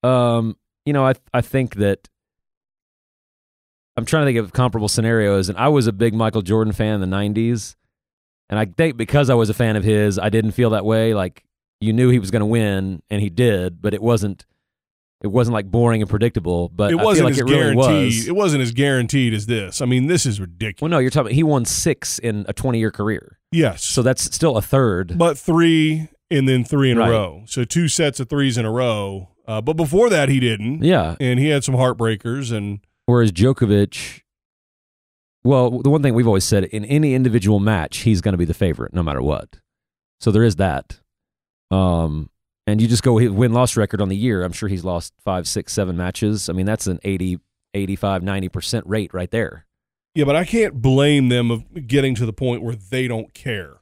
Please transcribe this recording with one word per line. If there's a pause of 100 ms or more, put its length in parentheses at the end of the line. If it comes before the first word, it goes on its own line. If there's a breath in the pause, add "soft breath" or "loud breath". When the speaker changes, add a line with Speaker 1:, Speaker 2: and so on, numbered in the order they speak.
Speaker 1:
Um, (280)
you
know,
I, (180)
I
think
that (1900)
I'm
trying
to
think
of
comparable
scenarios,
and
I
was
a
big
Michael
Jordan
fan
in
the
nineties, (720)
and
I
think
because
I
was
a
fan
of
his,
I
didn't
feel
that
way.
Like, (360)
you
knew
he
was
gonna
win,
and
he
did,
but
it
wasn't, (800)
it
wasn't,
like,
boring
and
predictable,
but
Speaker 2:
It
Speaker 1:
I
feel
Speaker 2:
wasn't
Speaker 1:
like
Speaker 2:
as
Speaker 1:
it
really (180)
Speaker 2:
guaranteed. (140)
Speaker 1:
was.
Speaker 2:
It
wasn't
as
guaranteed
as
this.
I
mean,
this
is
ridiculous.
Speaker 1:
Well,
no,
you're
talking,
he
won
six
in
a
twenty-year
career. (120)
Speaker 2:
Yes.
Speaker 1:
So
that's (120)
still
a
third.
Speaker 2:
But
three (220)
and
then
three
in
Speaker 1:
Right.
Speaker 2:
a
row.
So
two
sets
of
threes
in
a
row. (180)
Uh,
but
before
that,
he
didn't.
Speaker 1:
Yeah.
Speaker 2:
And
he
had
some
heartbreakers.
And (260)
Speaker 1:
Whereas
Djokovic, (1200)
well,
the
one
thing
we've
always
said,
in
any
individual
match,
he's
gonna
be
the
favorite
no
matter
what. (600)
So
there
is
that. (720)
Um, (380)
and
you
just
go
his
win-loss
record
on
the
year.
I'm
sure
he's
lost (100)
five,
six,
seven
matches.
I
mean,
that's
an
eighty, (360)
eighty-five,
ninety
percent
rate
right
there. (500)
Speaker 2:
Yeah,
but
I
can't
blame
them
of
getting
to
the
point
where
they
don't
care.